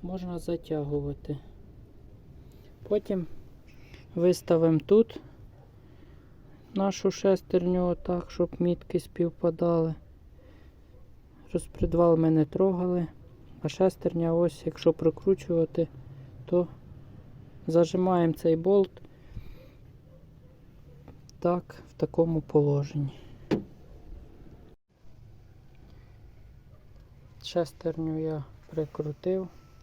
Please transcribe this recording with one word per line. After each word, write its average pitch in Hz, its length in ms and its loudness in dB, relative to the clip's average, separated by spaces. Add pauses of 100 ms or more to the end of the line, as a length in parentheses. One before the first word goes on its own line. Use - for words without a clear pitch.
Можна 180 380 -8
затягувати. 147 960 -4 (1500)
Потім 202 400 -2 (880)
виставимо 170 640 4
тут 214 400 2 (1600)
нашу 196 360 0
шестерню 180 760 2
отак, 180 440 -4
щоб 175 180 0 (100)
мітки 175 400 0
співпадали. 165 960 0 (1600)
Розпредвал 170 640 2
ми 165 120 4
не 156 160 4
трогали. 180 640 0 (540)
А 151 80 -4
шестерня 170 640 0
ось, 170 320 0
якщо 160 280 2
прикручувати, 165 920 0 (580)
то 175 220 2 (1000)
зажимаємо 170 680 4
цей 165 220 2
болт 190 460 2 (2500)
так, 175 360 -2 (140)
в - 40 -20
такому 165 480 0
положенні. 143 800 0 (4000)
Шестерню 160 760 -4
я 156 240 -4 (260)
прикрутив, 156 760 -4 (360)